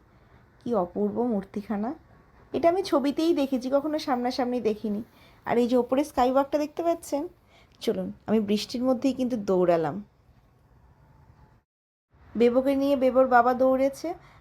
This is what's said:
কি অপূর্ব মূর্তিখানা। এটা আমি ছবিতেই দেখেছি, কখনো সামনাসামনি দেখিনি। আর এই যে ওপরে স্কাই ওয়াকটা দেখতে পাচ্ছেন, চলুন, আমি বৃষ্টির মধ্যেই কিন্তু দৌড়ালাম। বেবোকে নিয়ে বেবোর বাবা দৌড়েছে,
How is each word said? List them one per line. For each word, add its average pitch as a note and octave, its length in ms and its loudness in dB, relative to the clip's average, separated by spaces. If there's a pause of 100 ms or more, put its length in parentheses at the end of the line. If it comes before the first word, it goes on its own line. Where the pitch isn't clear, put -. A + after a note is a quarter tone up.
(640)
কি A#3+ 120 -2
অপূর্ব G#3 480 -2
মূর্তিখানা। G#3 720 -4 (600)
এটা E4 160 2
আমি F4+ 140 0
ছবিতেই D#4+ 500 0
দেখেছি, C4+ 360 -2
কখনো D4 300 0
সামনাসামনি B3 640 -2
দেখিনি। G#3+ 420 -4 (420)
আর - 120 -2
এই A#3+ 100 2
যে B3 100 2
ওপরে B3+ 260 0
স্কাই B3+ 280 0
ওয়াকটা C#4 260 0
দেখতে D4 260 -4
পাচ্ছেন, E4 440 -2 (520)
চলুন, F#3+ 320 -4 (160)
আমি G#3+ 120 2
বৃষ্টির G#3+ 440 -2
মধ্যেই C4 300 0
কিন্তু B3+ 240 -4
দৌড়ালাম। F3+ 680 0 (2250)
বেবোকে B3+ 380 4
নিয়ে C#4 200 2
বেবোর B3+ 320 4
বাবা B3 260 4
দৌড়েছে, C4 600 0 (280)